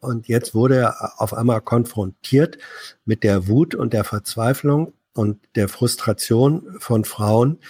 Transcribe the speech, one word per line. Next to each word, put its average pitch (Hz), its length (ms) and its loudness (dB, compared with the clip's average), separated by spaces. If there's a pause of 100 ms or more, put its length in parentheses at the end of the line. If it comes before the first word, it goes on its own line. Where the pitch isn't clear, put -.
und 120 280 -6
jetzt 117 260 -2
wurde 127 240 4
er - 420 -4
auf 110 140 -2
einmal 113 260 0
konfrontiert 120 1000 -2 (460)
mit 110 180 -2
der 98 260 2
Wut 139 260 2
und 117 180 -4
der 107 120 0
Verzweiflung 139 920 -2 (180)
und 104 260 -2 (180)
der 101 120 0
Frustration 123 1120 0
von 110 240 0
Frauen, 113 540 2 (120)